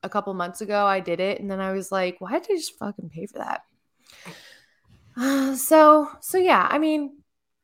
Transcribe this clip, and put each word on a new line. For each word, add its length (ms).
A 60
couple 240
months 280
ago, 240
I 140
did 220
it, 180
and 100
then 120
I 100
was 200
like, 280
"Why 140
did 180
I 40
just 220
fucking 340
pay 160
for 120
that?" 220
<sighs> 100
Uh, 360
so, 540
so 160
yeah, 320
I 80
mean, 400